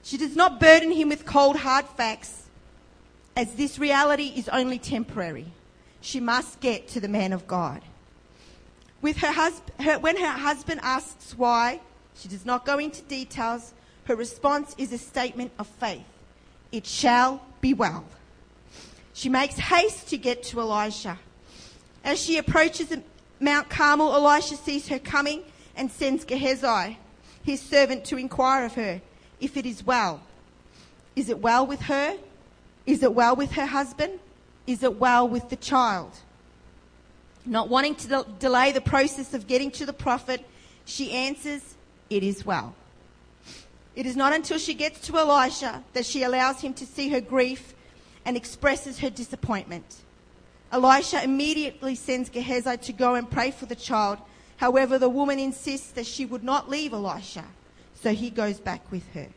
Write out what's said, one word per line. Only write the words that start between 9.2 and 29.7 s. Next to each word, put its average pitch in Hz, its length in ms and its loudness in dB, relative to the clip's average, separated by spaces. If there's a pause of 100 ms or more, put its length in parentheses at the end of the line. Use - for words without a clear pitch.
husb-, - 480 -2
her, 294 180 2
when 320 160 2
her 320 220 -2
husband 285 460 -4
asks - 540 -6
why, 240 440 2 (340)
she - 140 -18
does 185 160 -14
not 247 200 -2
go 277 120 2
into 294 240 -6
details. 240 720 -8 (320)
Her 247 100 0
response 285 600 -2
is 247 160 -6
a 240 40 -8
statement 247 600 -6
of 208 80 -10
faith. 180 380 -8 (680)
"It 220 160 -8
shall 262 540 2 (180)
be 262 140 4
well." 170 320 0 (1040)
She - 160 -8
makes 262 280 0
haste - 540 2
to 302 80 -2
get 240 260 -2
to 233 180 -6
Elisha. 208 580 -4 (840)
As 285 160 0
she 330 160 0
approaches 320 560 2 (480)
Mount 285 280 2
Carmel, 294 440 4
Elisha 294 420 4
sees 285 320 -6
her 269 120 -4
coming 294 440 -2 (320)
and 262 160 -6
sends 277 320 -2
Gehazi, 240 720 -2 (460)
his 277 160 -4
servant, 277 460 2
to 277 120 -6
inquire 262 460 2
of 233 120 -6
her 196 260 -4 (400)
if 277 160 -6
it 254 80 -6
is 226 180 -8